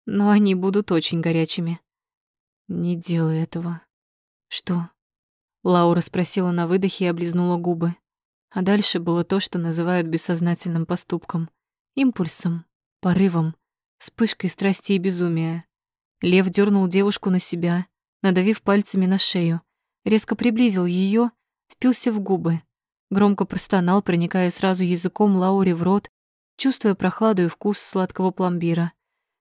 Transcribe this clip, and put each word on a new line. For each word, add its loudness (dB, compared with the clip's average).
но 2
они 6
будут 0
очень 0
горячими. -2
«Не -4
делай -2
этого». -8
«Что?» -4
Лаура 4
спросила -2
на -2
выдохе -2
и 0
облизнула -2
губы. -2
А -4
дальше 0
было 0
то, -2
что -4
называют -2
бессознательным -2
поступком. -6
Импульсом, -2
порывом, 2
вспышкой -2
страсти 0
и 2
безумия. -2
Лев 2
дернул 2
девушку 0
на 2
себя, -2
надавив 2
пальцами 2
на 2
шею, 0
резко 2
приблизил 2
ее, 0
впился 0
в -4
губы, -2
громко 2
простонал, 0
проникая 0
сразу 0
языком 0
Лауре 2
в -4
рот, 0
чувствуя 0
прохладу 0
и 0
вкус -4
сладкого -2
пломбира. -2